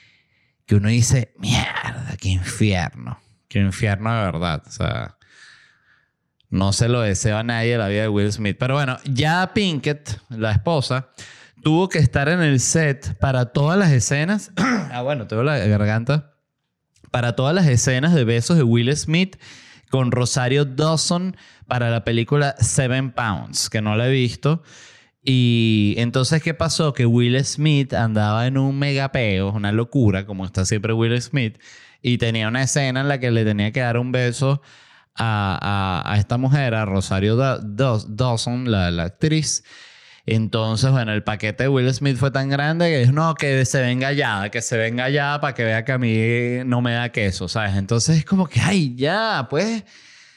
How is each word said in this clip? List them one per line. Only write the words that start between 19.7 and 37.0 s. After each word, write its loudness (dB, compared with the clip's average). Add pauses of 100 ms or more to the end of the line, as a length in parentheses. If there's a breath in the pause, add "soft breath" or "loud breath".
con 2
Rosario 2
Dawson -2 (300 loud breath)
para 0
la -2
película 0
Seven 0
Pounds, -4
que -2
no 0
la 2
he 2
visto. 0 (600 loud breath)
Y 4
entonces, 0
¿qué -4
pasó? 0
Que 0
Will 2
Smith 0
andaba 0
en -2
un 0
megapeo, 0
una -2
locura, 0
como -8
está -2
siempre -2
Will 0
Smith, -4 (420 loud breath)
y 0
tenía 0
una 0
escena -2
en -2
la -2
que -2
le 2
tenía 0
que -4
dar -2
un -4
beso 0 (520 loud breath)
a, -2
a, -2
a 0
esta 0
mujer, 0
a -2
Rosario 0